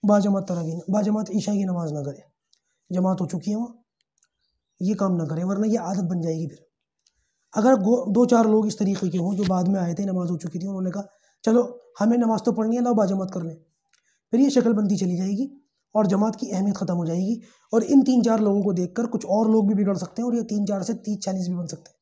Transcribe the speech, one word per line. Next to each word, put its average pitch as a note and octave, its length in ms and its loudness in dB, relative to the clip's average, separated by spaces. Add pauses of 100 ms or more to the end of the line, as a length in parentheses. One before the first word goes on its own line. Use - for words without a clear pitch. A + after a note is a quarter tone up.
बाजमात G3+ 440 2
तरावी E3+ 240 -6
न-, E3+ 180 -10
बाजमात G#3+ 420 0
इशा G#3 220 -2
की G3 100 0
नमाज़ E3+ 280 -4
ना D3 100 -6
करे, C#3 200 -10 (680)
जमात F#3 300 0
हो E3+ 60 -2
चुकी F3 240 -6
है G#3 60 0
वहाँ, A#3+ 280 -8 (960)
ये F#3+ 140 0
काम F#3+ 220 0
ना E3 100 -2
करे, D#3 180 -4
वरना G3+ 220 -2
ये A3 120 2
आदत F3+ 280 -2
बन F3 140 -2
जाएगी। D#3+ 260 -4
फिर - 200 -16 (880)
अगर A#3+ 220 6
गो-, A3 320 2
दो A3 180 4
चार A3+ 200 6
लोग G#3+ 200 4
इस - 120 -6
तरीके F#3+ 300 -2
के E3+ 100 -2
हों F3+ 160 -2
जो G3 100 -2
बाद F3+ 240 0
में G3 120 0
आए E3+ 140 -2
थे, G3 100 -4
नमाज F3+ 260 -2
हो F3 60 -2
चुकी D#3+ 220 -8
थी, F3+ 80 -8
उन्होंने F#3 240 -4
कहा, G3+ 180 -8 (360)
"चलो, A3+ 180 4 (360)
हमें A3+ 200 2
नमाज A3+ 260 0
तो A#3+ 80 2
पढ़नी A3+ 240 0
है, B3 60 0
लाओ A#3+ 120 2
बाजमात F#3+ 360 0
कर F3 120 -8
लें," E3 140 -8 (760)
फिर A#3 80 4
ये C#4 100 6
शक्ल A#3+ 220 4
बनती G#3 240 2
चली F3+ 200 0
जाएगी G3+ 340 -2 (440)
और G#3+ 120 4
जमात G#3 300 2
की - 140 -8
अहमियत G3 260 0
ख़त्म F3+ 180 -4
हो E3+ 120 -2
जाएगी। F#3+ 340 -2 (320)
और A3+ 120 2
इन C4+ 180 6
तीन B3 200 4
चार A3+ 180 2
लोगों G3+ 220 2
को G3 100 0
देखकर F3+ 360 -4
कुछ - 180 -6
और G#3+ 240 2
लोग A3 180 4
भी G#3+ 60 2
बिगड़ G3 220 0
सकते F3+ 260 -8
हैं B3 60 -2
और A#3+ 80 -2
ये A3+ 80 -2
तीन G#3 220 -2
चार G3 160 -4
से A3 140 -4
तीस G#3 220 -8
चालीस F#3+ 300 -4
भी F3+ 60 -4
बन F3 120 -6
सकते - 240 -16
हैं। - 100 -20